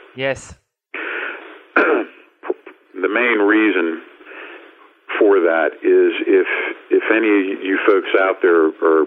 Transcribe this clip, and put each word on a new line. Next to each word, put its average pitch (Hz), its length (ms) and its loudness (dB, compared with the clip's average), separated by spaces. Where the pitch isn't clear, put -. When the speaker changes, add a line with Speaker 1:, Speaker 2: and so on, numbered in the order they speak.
Speaker 1:
Yes. 131 380 -8
Speaker 2:
<clears throat> - 0 -
The - 1300 -6
main 117 300 0
reason 98 640 0
for 98 220 4
that 82 420 0
is 92 280 4
if, 95 200 2
if - 200 2
any 104 440 0
of - 80 -12
you 95 140 -2
folks 98 220 2
out 95 220 0
there 85 260 4
are, 80 400 2